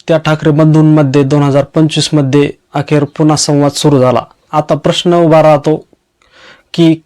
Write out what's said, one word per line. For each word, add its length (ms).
त्या 100
ठाकरे 320
बंधूंमध्ये 720
दोन 200
हजार 200
पंचवीस 500
मध्ये 380
अखेर 300
पुन्हा 320
संवाद 360
सुरू 280
झाला. 240
आता 240
प्रश्न 400
उभा 280
राहतो 440
की 320